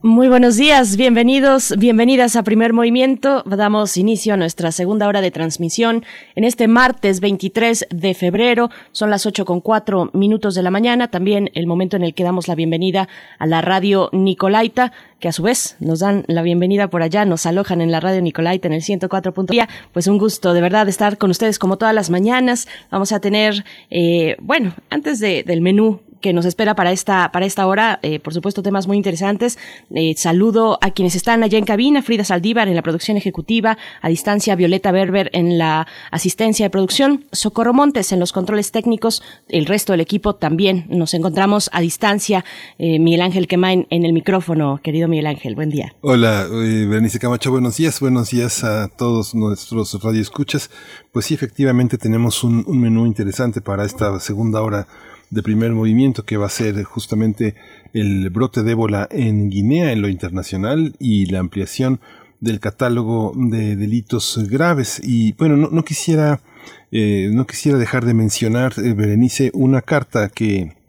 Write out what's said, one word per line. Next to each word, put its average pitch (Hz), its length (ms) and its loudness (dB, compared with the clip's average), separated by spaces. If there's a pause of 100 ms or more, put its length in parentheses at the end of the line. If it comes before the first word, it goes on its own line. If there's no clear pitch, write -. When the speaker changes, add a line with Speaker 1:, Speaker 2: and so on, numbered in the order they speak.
Speaker 1:
Muy 233 260 6
buenos 247 280 6
días, 254 420 4
bienvenidos, 262 800 4
bienvenidas 240 580 4
a 226 80 2
Primer 226 300 4
Movimiento. 254 720 2
Damos 208 500 0
inicio 208 380 0
a - 20 0
nuestra 170 340 -2
segunda 202 360 0
hora 202 120 0
de 185 120 0
transmisión 175 760 -2 (300)
en 214 80 0
este 240 240 2
martes 226 540 4
veintitrés 208 680 0
de 180 240 -2
febrero. 233 560 2 (220)
Son 214 180 -2
las 202 160 0
ocho 202 200 -2
con 180 160 -2
cuatro 214 520 0
minutos 202 400 0
de 180 80 -2
la 180 80 0
mañana, 240 400 0
también 196 460 0
el 170 100 -2
momento 180 320 -2
en 180 60 0
el 165 100 -2
que 185 100 -2
damos 175 240 -2
la 180 60 -2
bienvenida 165 560 0 (300)
a 156 80 -2
la 165 140 2
radio 190 520 2
Nicolaita, 214 800 2 (260)
que 175 80 -6
a 165 40 -2
su - 100 -4
vez - 380 -2
nos 160 220 -2
dan 202 260 2
la 165 160 0
bienvenida 180 440 2
por 175 140 -2
allá, 185 240 0
nos 170 220 0
alojan 180 340 0
en 165 100 2
la 160 80 0
radio 185 220 0
Nicolaita 175 460 -2
en 156 80 0
el 160 80 -4
ciento 190 260 -4
cuatro 185 240 -4
punto. 190 220 -2 (360)
Pues 175 140 -2
un 202 140 4
gusto 196 340 0
de 175 80 4
verdad 196 260 2
estar 202 300 0
con 190 140 2
ustedes 214 260 0
como 190 200 0
todas 220 180 2
las 175 160 0
mañanas. 240 560 2 (240)
Vamos 196 200 -2
a 202 80 0
tener, 208 460 0 (240)
eh, 170 500 2
bueno, 226 360 -2 (160)
antes 294 280 -2
de, 190 240 0
del 170 180 0
menú 202 380 2 (220)
que 196 120 0
nos 170 120 0
espera 208 300 0
para 180 160 0
esta, 185 400 0
para 180 140 -2
esta 190 220 -2
hora, 208 340 0
eh, 151 180 -4
por 156 140 -10
supuesto, 185 300 -4
temas 196 240 -2
muy 202 100 0
interesantes. 196 640 -2 (340)
Eh, 160 240 0
saludo 208 640 2
a 190 80 0
quienes 180 240 0
están 226 300 2
allá 214 160 2
en 202 60 0
cabina, 254 360 2
Frida 226 220 -2
Saldívar 202 440 0
en 185 60 0
la 170 80 0
producción 170 340 -2
ejecutiva, 214 640 -2 (240)
a 165 80 -2
distancia 202 460 0
Violeta 180 360 2
Berber 190 420 0
en 175 260 2
la 160 260 0 (240)
asistencia 208 560 0
de 190 60 -2
producción, 269 600 0
Socorro 226 420 -2
Montes 285 380 2
en 185 80 0
los 175 120 -2
controles 202 400 -2
técnicos, 226 500 -2 (280)
el 151 180 0
resto 202 240 0
del 170 100 2
equipo 202 320 -2
también. 175 560 0
Nos 170 240 -2
encontramos 190 600 0
a 170 80 0
distancia, 202 600 -2 (360)
eh, 165 180 0
Miguel 165 240 4
Ángel 180 260 0
Quemain 185 440 0
en 170 120 0
el 165 100 2
micrófono. 160 680 -2
Querido 160 260 -2
Miguel 156 200 0
Ángel, 139 260 -8
buen 151 160 -4
día. 147 320 -6
Speaker 2:
Hola, 113 480 2
eh, 110 400 0
Berenice 110 300 0
Camacho, 123 320 -2
buenos 123 260 0
días, 160 220 -2
buenos 127 320 0
días 120 320 -2
a 107 240 -2
todos 117 480 -2
nuestros 107 640 -4
radioescuchas. 113 720 -4 (400)
Pues 113 160 -4
sí, 156 80 -2
efectivamente 123 640 0
tenemos 113 440 0
un, 117 220 0
un 127 140 0
menú 113 260 2
interesante 110 560 -2
para 101 240 -4
esta 98 340 -4
segunda 107 440 -2
hora 104 240 -4 (440)
de 107 100 -2
Primer 110 300 0
Movimiento, 113 520 2
que 110 140 -4
va 101 80 0
a 98 40 -6
ser 104 340 -4
justamente 107 720 -2 (380)
el 98 360 -2
brote 110 320 -2
de 113 100 0
ébola 104 380 -2
en 107 400 0
Guinea, 127 420 0
en 107 120 -2
lo 101 40 -2
internacional, 95 920 -4
y 107 260 2
la 92 140 -2
ampliación 101 600 -4 (400)
del 110 200 -4
catálogo 117 760 -2
de 110 400 -2
delitos 104 640 -4 (100)
graves. 143 560 0
Y, 113 300 0
bueno, 156 240 2
no, 151 140 2
no 160 120 0
quisiera, 151 580 0 (500)
eh, 104 420 0
no 127 140 0
quisiera 139 320 0
dejar 117 260 -2
de 120 80 2
mencionar, 113 640 0
eh, 113 160 -2
Berenice, 107 600 2
una 131 260 2
carta 120 480 -2
que 98 440 -4 (160)